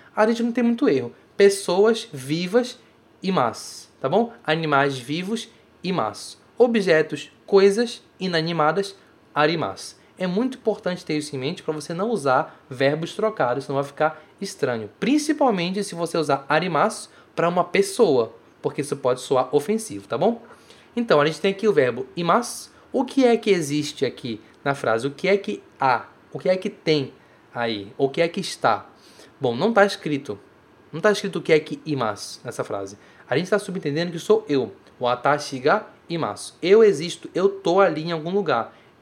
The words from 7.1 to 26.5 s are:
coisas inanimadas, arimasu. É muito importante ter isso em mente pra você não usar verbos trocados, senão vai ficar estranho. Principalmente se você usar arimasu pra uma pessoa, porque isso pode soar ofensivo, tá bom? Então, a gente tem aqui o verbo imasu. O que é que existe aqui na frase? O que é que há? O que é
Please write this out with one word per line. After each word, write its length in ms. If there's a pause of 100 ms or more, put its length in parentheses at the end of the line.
coisas 560 (180)
inanimadas, 720 (400)
arimasu. 640 (200)
É 120
muito 280
importante 480
ter 140
isso 160
em 40
mente 240
pra 120
você 180
não 160
usar 500 (120)
verbos 440
trocados, 500
senão 100
vai 100
ficar 380 (180)
estranho. 480 (120)
Principalmente 800
se 120
você 220
usar 320
arimasu 600 (240)
pra 140
uma 160
pessoa, 680 (300)
porque 180
isso 160
pode 240
soar 340
ofensivo, 520
tá 100
bom? 240 (560)
Então, 240
a 60
gente 140
tem 100
aqui 160
o 60
verbo 340 (100)
imasu. 540 (220)
O 120
que 200
é 120
que 140
existe 560
aqui 340 (240)
na 120
frase? 320
O 20
que 160
é 100
que 240 (200)
há? 260 (260)
O 60
que 100
é 80